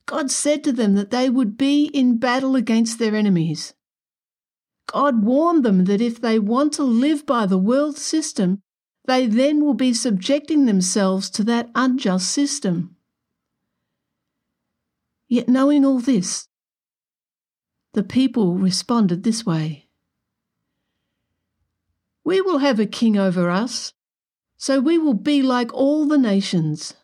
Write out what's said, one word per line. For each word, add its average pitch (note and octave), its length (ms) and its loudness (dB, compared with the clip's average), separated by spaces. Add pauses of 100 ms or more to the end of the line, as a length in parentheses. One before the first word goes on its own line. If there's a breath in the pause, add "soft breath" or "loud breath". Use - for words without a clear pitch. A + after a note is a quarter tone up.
God D4 260 -6
said D4 320 -2
to D4 80 0
them A3 220 2
that G3+ 180 -2
they B3+ 180 0
would B3 260 -2
be C#4+ 280 2
in B3+ 340 0
battle C4 380 0
against A3+ 420 0
their G#3+ 160 0
enemies. F3 600 0 (1120)
God B3 340 0
warned D4 420 2
them F#3 200 4
that G3+ 160 0
if A#3 200 -2
they A3+ 160 0
want A#3+ 360 0
to D4+ 100 -6
live C#4 420 0
by A#3+ 220 0
the F#3+ 100 2
world C4+ 400 0
system, G#3 640 -4 (440)
they B3+ 240 0
then C#4+ 360 2
will C#4+ 100 2
be B3+ 200 0
subjecting C#4 720 0
themselves F#3+ 680 0
to G#3 140 -4
that A#3 320 -2
unjust A#3+ 520 0
system. G3 680 -4 (2250)
Yet A#3+ 200 -2
knowing C4+ 360 2
all C4+ 160 2
this, A#3 480 -2 (1400)
the G#3 100 -2
people A3+ 560 0
responded F#3+ 640 0
this A3+ 240 -2
way. D#3 420 -4 (2250)
"We F#4 160 0
will F#4 180 0
have C4 220 0
a G3+ 60 0
king A3 300 0
over F#3 320 0
us, G3 440 -4 (640)
so C4+ 240 0
we E4 180 2
will D4+ 160 2
be C#4 260 0
like B3 320 0
all D4 320 0
the D4 140 2
nations. F#3+ 840 0